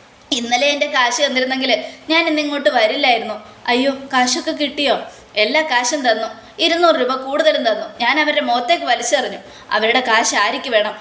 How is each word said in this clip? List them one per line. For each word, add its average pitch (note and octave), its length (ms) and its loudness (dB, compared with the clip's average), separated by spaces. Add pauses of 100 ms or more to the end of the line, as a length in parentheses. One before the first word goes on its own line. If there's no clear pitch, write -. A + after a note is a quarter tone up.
(320)
ഇന്നലെ B3 360 0
എൻ്റെ C#4+ 200 0
കാശ് C4 340 0
തന്നിരുന്നെങ്കിൽ C4 500 0 (380)
ഞാൻ E4 180 2
ഇന്നിങ്ങോട്ട് D4 420 0
വരില്ലായിരുന്നു." A#3 680 2 (320)
"അയ്യോ, B3+ 240 2 (220)
കാശൊക്കെ C4 380 0
കിട്ടിയോ?" C#4+ 440 -2 (400)
"എല്ലാ A#3+ 260 2
കാശും C4 400 -2
തന്നു, A3+ 260 0 (340)
ഇരുന്നൂറ് E4 340 2
രൂപ B3 200 0
കൂടുതലും C#4 480 0
തന്നു. A3 220 0 (140)
ഞാൻ B3 200 0
അവരുടെ D4 220 0
മുഖത്തേക്ക് B3+ 440 0
വലിച്ചെറിഞ്ഞു. A#3+ 540 0 (320)
അവരുടെ A3 280 2
കാശ് A#3 360 0
ആർക്ക് A#3+ 340 -2
വേണം, G#3 320 2